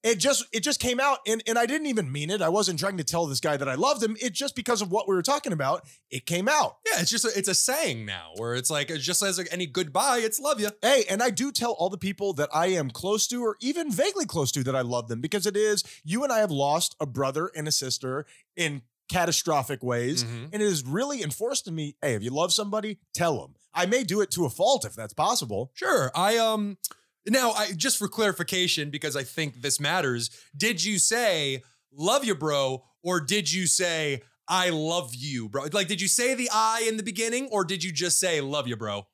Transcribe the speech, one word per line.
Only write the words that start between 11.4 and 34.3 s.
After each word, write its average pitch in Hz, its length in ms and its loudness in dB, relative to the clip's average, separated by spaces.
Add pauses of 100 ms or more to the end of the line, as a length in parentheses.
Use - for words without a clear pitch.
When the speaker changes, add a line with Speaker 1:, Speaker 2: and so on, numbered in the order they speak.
Speaker 1:
tell 240 180 0
all 175 180 0
the 190 80 -6
people 196 360 -2
that 147 200 0
I 160 140 4
am 165 240 0
close 208 360 0
to 247 140 0
or 220 200 0
even 294 320 0
vaguely 339 320 2
close 151 260 0
to 139 140 0
that 135 100 0
I 131 60 4
love 120 260 0
them, 117 140 -4
because 175 260 0
it 196 80 0
is, 208 300 4 (180)
you 190 220 0
and 269 80 2
I 226 60 4
have 208 120 4
lost 143 480 2
a 156 60 0
brother 135 500 -2
and 151 100 -6
a 156 60 -2
sister 131 540 -2 (320)
in 147 240 -2 (260)
catastrophic 160 760 0
ways. 123 420 0
Speaker 2:
Mm-hmm. 117 260 -8
Speaker 1:
And 214 100 -2
it 208 60 4
has 160 180 2
really 233 380 -2
enforced 220 440 -2
in 165 80 -6
me, 147 260 -6
hey, 135 140 2
if 101 80 -4
you 120 80 -4
love 165 200 2
somebody, 208 460 -2 (160)
tell 160 280 0
'em. - 140 -18 (180)
I 175 120 2
may 240 180 2
do 196 160 0
it 196 120 0
to 175 140 0
a 127 40 0
fault 233 340 2
if - 120 -8
that's 110 180 -10
possible. 135 600 -2
Speaker 2:
Sure. 226 380 2
I, 202 240 2
um, 214 400 0 (480)
now, 240 260 4
I, 208 200 0
just 180 260 0
for 202 120 -2
clarification, 180 800 0
because 143 260 -4
I 135 80 -2
think 123 380 -6
this 139 180 0
matters, 143 500 0 (280)
did 180 260 0
you 208 160 0
say, 160 640 2 (300)
"Love 214 320 2
you, 208 100 2
bro," 139 480 0 (180)
or 175 200 0
did 160 280 0
you 180 160 0
say, 160 580 0 (260)